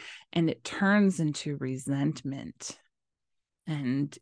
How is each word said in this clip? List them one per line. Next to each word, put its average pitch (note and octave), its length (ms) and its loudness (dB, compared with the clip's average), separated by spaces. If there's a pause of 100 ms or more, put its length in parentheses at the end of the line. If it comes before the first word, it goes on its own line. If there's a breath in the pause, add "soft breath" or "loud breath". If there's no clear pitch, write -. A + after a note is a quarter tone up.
(340 loud breath)
and E3 160 4
it - 140 -4
turns G3 560 4
into D3+ 380 -2
resentment. C3+ 1160 -4 (920)
And C#3+ 540 -2